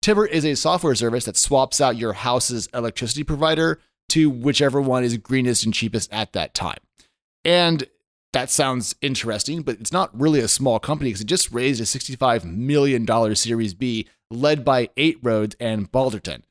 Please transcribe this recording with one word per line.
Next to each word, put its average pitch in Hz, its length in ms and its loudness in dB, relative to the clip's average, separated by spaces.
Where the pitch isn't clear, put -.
Tibber 214 240 4
is 165 180 0
a 151 120 0
software 160 400 2
service 117 280 0
that 104 140 -4
swaps 131 420 2
out 131 160 2
your 113 160 -4
house's 120 640 -2
electricity 120 500 -6
provider 156 560 0
to 156 200 4
whichever 139 520 2
one 127 240 2
is 120 100 0
greenest 123 480 0
and 110 100 0
cheapest 110 380 -4
at 107 220 -6
that 82 200 -4
time. - 260 -6
And 165 420 2
that 131 160 -2
sounds 127 520 -2
interesting, 131 600 -4
but 123 180 -4
it's 110 140 -10
not 175 260 -2
really 147 220 4
a 110 80 0
small 131 280 2
company 147 320 -4
'cause 98 120 -6
it 107 60 -8
just - 260 0
raised 123 260 0
a 113 60 -4
sixty-five 123 580 -2
million 127 640 0
dollars 110 340 2
Series 113 340 -2
B 113 360 -4
led 139 360 0
by 127 320 2
Eight 156 240 2
Roads 107 360 0
and 110 320 -4
Balderton. 110 600 -2